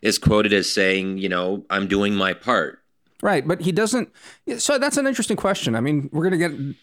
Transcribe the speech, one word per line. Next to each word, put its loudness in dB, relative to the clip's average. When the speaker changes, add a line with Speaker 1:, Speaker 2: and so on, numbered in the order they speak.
Speaker 1:
is 2
quoted 4
as 2
saying, 0
you -4
know, -2
"I'm 0
doing 2
my 0
part." -2
Speaker 2:
Right, 0
but -2
he -2
doesn't, -2
so 0
that's 0
an 0
interesting -2
question. -2
I 0
mean, -2
we're 0
gonna 2
get 0